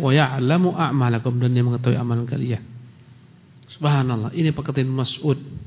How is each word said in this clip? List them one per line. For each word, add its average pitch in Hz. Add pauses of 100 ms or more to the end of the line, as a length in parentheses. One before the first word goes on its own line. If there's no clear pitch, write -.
Wa 135
ya'lamu 143
a'malakum, 123
dan 123
Dia 123
mengetahui 123
amalan 120
kalian. 123 (1120)
Subhanallah, 127
ini 160
perkataan 139
Mas'ud. 131 (280)